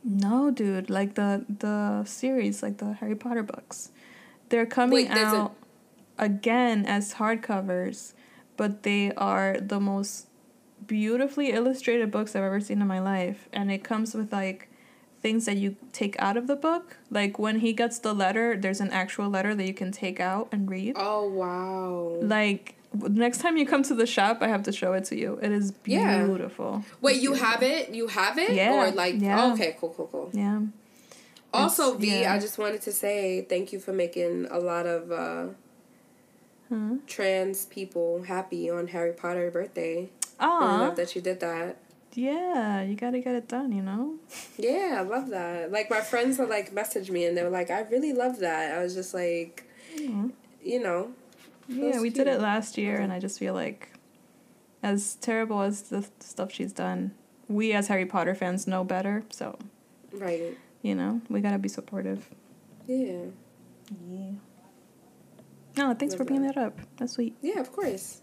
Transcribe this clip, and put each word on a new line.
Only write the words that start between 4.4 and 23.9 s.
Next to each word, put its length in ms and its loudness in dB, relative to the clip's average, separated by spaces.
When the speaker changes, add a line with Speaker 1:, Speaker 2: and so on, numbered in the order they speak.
Speaker 1:
They're 160 4
coming 300 4
Speaker 2:
Wait, 80 -6
there's 200 4
a 20 4
Speaker 1:
out 180 0
again 680 4
as 280 0
hardcovers, 1000 -2
but 280 -2
they 300 2
are 460 2
the 180 -2
most 480 -2
beautifully 640 2
illustrated 600 2
books 240 -2
I've 80 0
ever 180 2
seen 200 0
in 80 4
my 120 0
life. 520 -2
And 180 0
it 140 -2
comes 300 -2
with, 180 -4
like, 380 -4
things 240 2
that 140 2
you 180 0
take 260 -2
out 200 4
of 80 -2
the 100 2
book. 400 0
Like, 280 2
when 220 2
he 140 4
gets 240 2
the 160 0
letter, 420 4
there's 240 0
an 100 0
actual 380 0
letter 260 2
that 120 0
you 80 -2
can 180 -4
take 280 -4
out 320 0
and 180 0
read. 260 -2
Speaker 2:
Oh, 320 0
wow. 920 -2
Speaker 1:
Like, 540 2
w-, 180 0
next 240 4
time 180 2
you 100 4
come 180 4
to 100 0